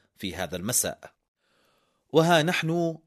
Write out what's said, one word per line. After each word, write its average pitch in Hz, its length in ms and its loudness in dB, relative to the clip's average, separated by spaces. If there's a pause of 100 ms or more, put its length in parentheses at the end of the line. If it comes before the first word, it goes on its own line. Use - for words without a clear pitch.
(180)
في 90 180 -8
هذا 87 200 -6
المساء. - 580 -4 (960)
وها 160 340 4
نحن 165 640 -2